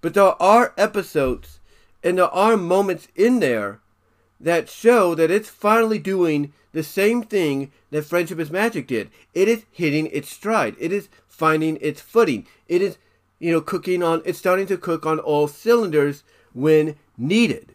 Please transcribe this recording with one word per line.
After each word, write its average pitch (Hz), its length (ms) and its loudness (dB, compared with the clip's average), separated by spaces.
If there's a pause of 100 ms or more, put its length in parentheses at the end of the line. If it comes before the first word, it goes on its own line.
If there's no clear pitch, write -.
But 160 120 -6
there 196 280 4
are 214 360 4
episodes 170 800 -4 (440)
and 180 160 0
there 180 60 6
are 214 300 2
moments 185 600 -2
in 233 240 2
there 107 420 -2 (580)
that 160 300 -2
show 208 460 4
that 160 160 2
it's 208 180 -2
finally 220 480 0
doing 156 560 -2 (180)
the 156 120 -6
same 214 400 0
thing 143 480 -2 (180)
that 151 140 -6
Friendship 170 340 -4
is 156 140 -6
Magic 196 340 -4
did. 113 240 -6 (240)
It 190 140 2
is 226 240 0
hitting 156 360 -2
its - 220 -8
stride. 196 480 -4
It 165 140 -6
is 202 160 -6 (200)
finding 156 540 -2
its 151 200 -6
footing. 175 440 0 (220)
It 180 140 0
is, 190 160 -4 (420)
you 165 120 -4
know, 160 100 0
cooking 180 420 -4
on, 165 200 0
it's 180 140 -6
starting 185 300 -2
to 185 100 -2
cook 165 280 -6
on 156 120 -2
all 147 300 0
cylinders 151 760 0 (300)
when 151 420 2 (220)
needed. 170 580 -2